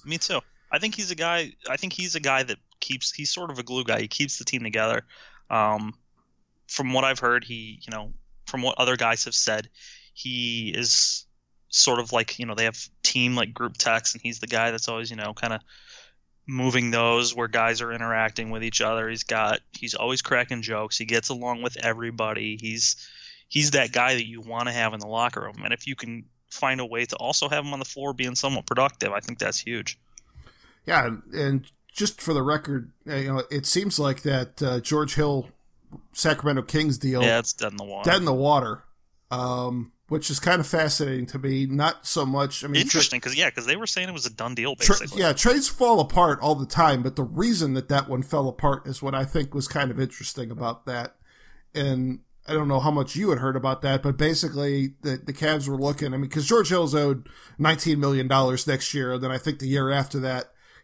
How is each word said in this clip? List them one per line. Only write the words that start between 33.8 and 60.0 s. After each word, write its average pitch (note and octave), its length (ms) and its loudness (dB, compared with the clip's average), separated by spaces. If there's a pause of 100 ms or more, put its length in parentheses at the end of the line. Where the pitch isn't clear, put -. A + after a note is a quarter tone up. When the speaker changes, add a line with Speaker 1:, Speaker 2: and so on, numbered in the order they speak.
Speaker 2:
like C#3 220 0
that, C3 400 0
uh, B2+ 180 0
George D3 340 0
Hill, D3 360 2 (640)
Sacramento C#3+ 500 2
Kings D3+ 360 2
deal B2+ 240 2
Speaker 1:
Yeah, A#2 160 4
it's A#2 140 -2
dead G#2+ 200 -6
in G2+ 40 -12
the G2+ 80 -8
water. G2+ 260 -2
Speaker 2:
dead F#3 60 6
in F#3+ 80 2
the D3 100 2
water, C3 500 2 (460)
um, B2 600 -4 (160)
which D3+ 220 -2
is C#3 100 -2
kinda F3 240 4
fascinating C#3+ 640 0
to C3+ 120 -8
me. C3+ 280 0
Not C#3+ 400 0
so D3+ 180 0
much, C#3 400 0
I C#3+ 40 -6
mean, C#3+ 80 0
Tra- D#3+ 60 6
Speaker 1:
Interesting, D3 380 2
'cause, B2+ 160 -4
yeah, D#3+ 140 4
'cause A#2 160 -6
they C#3+ 100 2
were A3 100 -6
saying F#3 220 -2
it F#3 40 -6
was D3+ 140 -6
a - 40 -4
done A#2 240 -6
deal, B2 200 -2
Speaker 2:
Tra- - 240 6
Speaker 1:
basically. G3 220 -4
Speaker 2:
yeah, E3 140 6
trades C4+ 340 6
fall A#3+ 320 6
apart D#3 400 4
all D3+ 140 4
the C3+ 120 -2
time, C#3+ 360 6
but C3 120 -2
the C#3 100 0
reason E3 500 2
that C3 140 -2
that C#3 200 2
one C3 140 0
fell C#3 260 0
apart C3+ 380 0
is C3+ 160 -8
what C#3 120 -2
I C3+ 120 0
think C#3 280 -2
was C#3 140 -2
kind C#3+ 220 0
of A#2 100 -4
interesting B2+ 500 -6
about A#2 360 -4
that. A#2+ 300 -6 (580)
And C3 460 -2 (300)
I D#3+ 40 0
don't D3+ 140 2
know C3+ 120 4
how D3 100 2
much C#3+ 260 0
you G3 140 2
had C#3 80 4
heard C3 180 0
about C3 260 0
that, C3+ 200 2
but C#3 140 2
basically C#3+ 840 2
the, C3 220 -2
the C#3+ 80 -8
Cavs D3+ 360 0
were C#3 100 -2
looking, C3+ 340 0
I C3 40 -4
mean, C#3 120 -2
'cause D3 180 -2
George A3 220 6
Hill's E3+ 260 2
owed C#3+ 340 2 (300)
nineteen D#3 420 4
million C#3 280 2
dollars B2+ 380 4
next C3+ 260 0
year, C3 220 0
and B2+ 80 -2
then C3 80 -2
I C3 80 -2
think C#3+ 220 -4
the C3 80 -4
year C3+ 220 2
after C#3 300 0